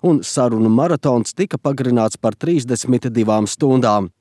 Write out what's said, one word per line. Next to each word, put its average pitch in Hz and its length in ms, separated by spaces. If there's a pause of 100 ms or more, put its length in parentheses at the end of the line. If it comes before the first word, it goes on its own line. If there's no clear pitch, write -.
un 165 240
sarunu 113 480
maratons 135 640
tika - 240
pagarināts 123 560
par 110 160
trīsdesmit 127 800
divām 107 340
stundām. 120 640 (120)